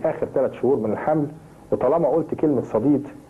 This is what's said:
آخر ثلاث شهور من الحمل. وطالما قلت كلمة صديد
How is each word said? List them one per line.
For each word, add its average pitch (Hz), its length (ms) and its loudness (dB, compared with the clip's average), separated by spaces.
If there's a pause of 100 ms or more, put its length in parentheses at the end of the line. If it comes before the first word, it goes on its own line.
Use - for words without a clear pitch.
آخر 147 220 -2
ثلاث 131 260 0
شهور 127 240 2
من 110 160 -2
الحمل. 151 340 0 (460)
وطالما 135 360 2
قلت 156 260 0
كلمة 143 260 2
صديد 135 480 0 (220)